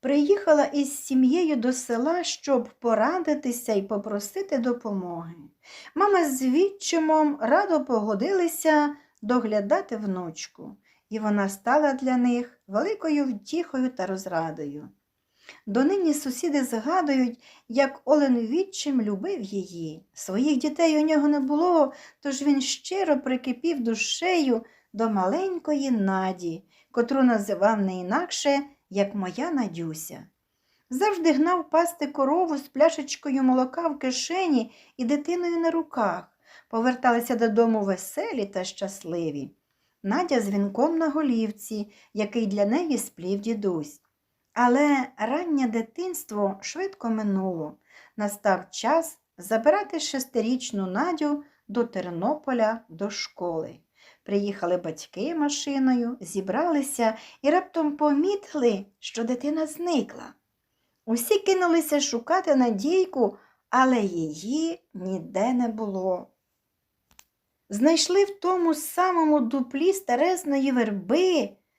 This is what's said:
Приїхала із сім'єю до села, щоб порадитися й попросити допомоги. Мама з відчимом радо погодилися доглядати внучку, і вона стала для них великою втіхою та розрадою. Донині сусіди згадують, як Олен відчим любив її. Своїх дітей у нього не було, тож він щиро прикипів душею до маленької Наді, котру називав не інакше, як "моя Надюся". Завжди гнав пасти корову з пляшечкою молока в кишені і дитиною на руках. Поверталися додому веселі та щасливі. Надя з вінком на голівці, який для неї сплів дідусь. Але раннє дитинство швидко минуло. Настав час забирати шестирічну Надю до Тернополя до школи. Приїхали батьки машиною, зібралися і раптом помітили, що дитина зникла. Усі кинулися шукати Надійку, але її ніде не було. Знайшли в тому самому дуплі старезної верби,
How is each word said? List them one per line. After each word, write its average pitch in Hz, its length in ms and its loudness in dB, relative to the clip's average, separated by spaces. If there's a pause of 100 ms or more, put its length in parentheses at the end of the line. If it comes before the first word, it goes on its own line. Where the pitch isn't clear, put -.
Приїхала 294 640 4
із 285 400 -2
сім'єю 277 520 4
до 247 160 0
села, 269 520 -2
щоб 262 440 -2 (100)
порадитися 247 920 0
й 196 100 2
попросити 214 760 -4
допомоги. 185 760 -4 (600)
Мама 381 340 4
з 262 140 -4
відчимом 311 1000 2
радо 320 440 2
погодилися 294 1120 2 (260)
доглядати 226 760 0
внучку, 180 800 -8 (340)
і 214 80 -6
вона 208 300 0
стала 269 440 2
для 254 240 -2
них 240 500 0
великою 294 580 0
втіхою 262 680 -4
та 277 160 -6
розрадою. 160 840 -6 (760)
Донині 302 480 2
сусіди 285 500 -2
згадують, 254 800 0 (260)
як 269 360 0
Олен 269 340 4
відчим 269 640 -2
любив 214 400 -4
її. 170 720 -8
Своїх 254 440 0
дітей 302 400 2
у 302 80 2
нього 294 220 4
не 294 120 2
було, 302 520 2 (280)
тож 269 220 -6
він 277 180 4
щиро 302 600 -2
прикипів 262 600 -2
душею 247 840 0 (280)
до 220 180 0
маленької 277 800 0
Наді, 190 720 -2 (260)
котру 254 320 2
називав 214 580 4
не 185 180 -2
інакше, 277 640 0 (300)
як 202 240 -2
"моя 208 360 -4
Надюся". 165 760 -6 (640)
Завжди 339 420 2
гнав 330 380 2
пасти 339 360 0
корову 294 500 0
з 262 40 -6
пляшечкою 277 840 0
молока 254 460 2
в 294 100 -4
кишені 269 720 -2 (240)
і 254 80 -6
дитиною 330 560 -2
на 330 100 2
руках. 233 640 -4 (340)
Поверталися 240 680 0
додому 220 480 2
веселі 233 600 -4
та 185 180 -6
щасливі. 165 840 -8 (520)
Надя 262 380 0
з 202 100 -2
вінком 208 480 0
на 320 120 0
голівці, 226 840 -4 (220)
який 214 320 -2
для 202 200 2
неї 285 320 0
сплів 190 420 -6
дідусь. 202 600 -4 (520)
Але 262 540 4 (100)
раннє 277 500 0
дитинство 220 920 -4
швидко 359 500 -8
минуло. 190 680 -2 (380)
Настав 202 540 -2
час 320 480 0 (200)
забирати 302 600 0
шестирічну 240 840 -2
Надю 294 580 -2 (240)
до 233 160 0
Тернополя 220 1040 -2
до 185 220 -8
школи. - 680 -8 (440)
Приїхали 196 540 -2
батьки 180 580 -6
машиною, 269 840 0
зібралися 226 960 -2 (260)
і 269 80 4
раптом 320 460 0
помітили, 294 880 0 (120)
що - 260 -8
дитина 294 420 -2
зникла. - 680 -4 (720)
Усі 233 320 0
кинулися 339 600 2
шукати 311 560 0
Надійку, 254 840 2 (320)
але 254 300 4
її 196 800 -4 (120)
ніде 185 580 -2
не 247 160 2
було. 190 600 -4 (1400)
Знайшли 330 560 4
в 403 160 -8
тому 349 340 2
самому 320 640 2
дуплі 269 520 0
старезної 285 800 0
верби, 233 800 2 (280)